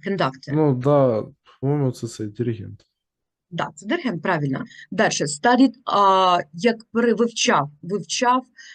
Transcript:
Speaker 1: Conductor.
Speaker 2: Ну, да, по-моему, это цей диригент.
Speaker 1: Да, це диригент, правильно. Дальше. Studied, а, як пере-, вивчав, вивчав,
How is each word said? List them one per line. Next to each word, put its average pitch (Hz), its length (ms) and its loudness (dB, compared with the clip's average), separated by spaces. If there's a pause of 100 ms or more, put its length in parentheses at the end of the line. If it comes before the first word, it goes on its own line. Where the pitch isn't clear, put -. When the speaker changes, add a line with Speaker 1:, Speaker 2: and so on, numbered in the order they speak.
Speaker 1:
Conductor. 170 480 -4
Speaker 2:
Ну, 151 240 2
да, 127 480 2 (360)
по-моему, 139 280 0
это 120 180 -6
цей 110 240 -10
диригент. 104 540 -6 (680)
Speaker 1:
Да, 170 220 -4
це - 120 -20
диригент, 226 360 -4
правильно. 147 420 -2 (260)
Дальше. 185 340 0
Studied, 240 480 2 (120)
а, 190 540 4 (140)
як 226 400 -2
пере-, 233 220 2
вивчав, 202 560 0 (120)
вивчав, 220 600 -2 (320)